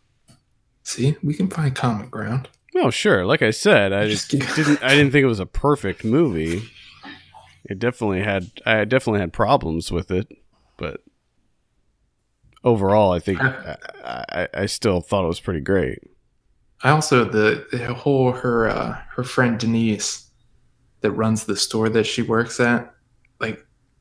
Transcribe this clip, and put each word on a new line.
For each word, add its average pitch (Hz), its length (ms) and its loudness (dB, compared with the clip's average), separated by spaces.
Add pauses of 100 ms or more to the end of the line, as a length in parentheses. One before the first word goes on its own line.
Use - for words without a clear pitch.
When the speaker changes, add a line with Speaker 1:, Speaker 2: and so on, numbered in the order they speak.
(840)
Speaker 1:
See, 135 400 -2
we 151 100 -2
can 185 160 -2
find 147 260 -2
common 110 340 -4
ground. 110 380 -6 (280)
Speaker 2:
No, 359 160 2
sure. 110 340 2
Like 120 160 2
I 113 100 4
said, 110 400 4
I 104 160 2
Speaker 1:
Just 107 220 -4
Speaker 2:
just 135 260 -2
Speaker 1:
kidding. 156 80 2 (120)
Speaker 2:
didn't, 127 80 -2
I 127 60 2
didn't 143 220 6
think 139 120 6
it 135 40 4
was 110 120 0
a 92 80 -4
perfect - 580 -2
movie. 110 640 0 (960)
It 98 160 -10
definitely 107 420 -2
had, 98 300 -2 (160)
I 110 180 4
definitely 110 360 0
had 82 120 -4
problems 101 580 0
with 87 200 -4
it, 92 160 -2 (500)
but - 260 -10 (1600)
overall, 104 480 4
I 87 80 0
think 92 220 -2
Speaker 1:
I - 360 -4 (260)
Speaker 2:
I, 62 260 -10
I, 87 240 -4
I 95 120 -4
still 95 360 0
thought 98 240 0
it - 20 0
was 85 120 -4
pretty 85 220 -6
great. 87 380 0 (840)
Speaker 1:
I 131 80 4
also, 143 340 4
the, 107 460 2
the 123 220 -6
whole, 131 380 2
her, 117 380 0
uh, 110 320 -4 (140)
her 127 80 -4
friend 123 360 0
Denise 113 680 -2 (720)
that 107 100 0
runs 110 340 0
the 101 100 -4
store 110 340 0
that 110 160 2
she - 160 -2
works 117 380 -2
at, 120 340 0 (460)
like, - 260 -8 (360)